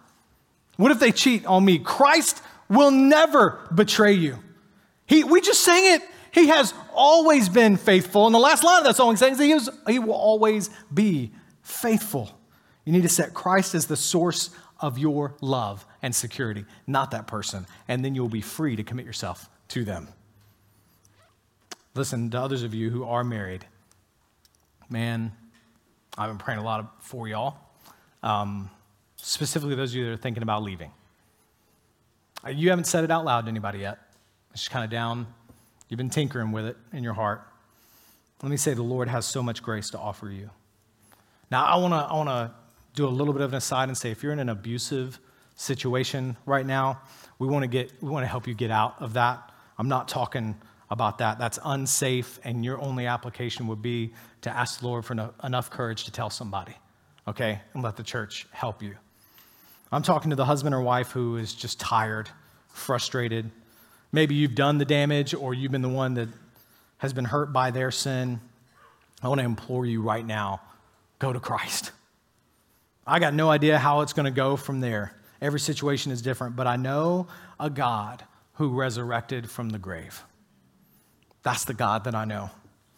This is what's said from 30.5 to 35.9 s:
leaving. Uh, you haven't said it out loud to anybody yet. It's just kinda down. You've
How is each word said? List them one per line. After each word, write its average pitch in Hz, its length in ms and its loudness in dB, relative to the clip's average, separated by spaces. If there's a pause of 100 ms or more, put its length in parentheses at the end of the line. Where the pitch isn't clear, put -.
leaving. 90 280 -10 (1500)
Uh, 127 60 -14
you 151 220 0
haven't 175 160 0
said 165 180 0
it 160 60 -2
out 165 160 -2
loud 120 160 0
to 113 80 -8
anybody 101 300 -6
yet. 98 180 -10 (520)
It's - 140 -16
just - 60 -12
kinda 120 160 -6
down. 117 400 -6 (600)
You've 117 80 -10